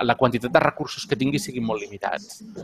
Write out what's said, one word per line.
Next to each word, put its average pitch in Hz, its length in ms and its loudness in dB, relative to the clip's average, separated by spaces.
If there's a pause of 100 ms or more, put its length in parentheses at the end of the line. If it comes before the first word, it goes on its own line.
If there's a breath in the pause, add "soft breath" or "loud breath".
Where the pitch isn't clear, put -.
la 117 160 2
quantitat 123 320 2
de 160 80 8
recursos - 480 0
que 143 80 0
tingui 135 240 0
siguin 123 240 -6
molt 113 160 -2
limitats. 98 600 -8 (220)